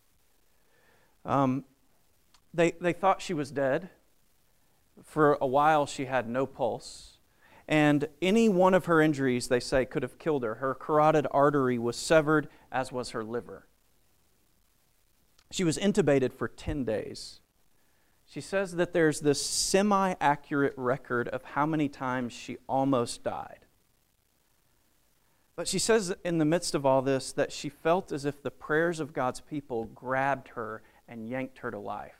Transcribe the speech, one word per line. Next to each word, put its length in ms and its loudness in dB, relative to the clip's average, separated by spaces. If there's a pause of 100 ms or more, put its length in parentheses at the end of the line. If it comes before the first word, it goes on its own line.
(1300)
Um, 380 0 (880)
they, 180 2 (100)
they 120 -2
thought 280 0
she 120 -6
was 180 -4
dead. 380 -2 (1120)
For 360 4
a 80 0
while, 380 4
she 200 -8
had 220 -2
no 180 -2
pulse. 720 -8 (500)
And 400 2 (140)
any 280 4
one 240 6
of 120 2
her 160 4
injuries, 460 2
they 120 2
say, 260 0
could 160 -6
have 160 -10
killed 260 -2
her. 120 -4
Her 180 -4
carotid 580 2
artery 460 4
was 200 -2
severed, 500 4 (240)
as 200 -4
was 200 -8
her 120 -6
liver. 440 -10 (1800)
She 120 -2
was 140 0
intubated 560 2
for 140 -6
ten 360 -8
days. 580 -6 (840)
She 160 -14
says 340 -4
that 160 0
there's 300 2
this 240 2
semi-accurate 1300 0
record 540 -2
of 140 -8
how 220 -2
many 220 0
times 460 -6
she 240 -14 (100)
almost 560 0
died. 360 -8 (2000)
But 120 -6
she 120 -2
says 340 2 (100)
in 140 -2
the 80 2
midst 300 0
of 100 -2
all 160 4
this 300 -2
that 200 -2
she 180 -10
felt 420 -2
as 140 -6
if 180 -6
the 80 -6
prayers 480 -2
of 140 -8
God's 260 -2
people 460 -8
grabbed 640 -4
her 340 -10 (240)
and 200 -14
yanked 320 -8
her 120 -8
to 80 -10
life. 400 -12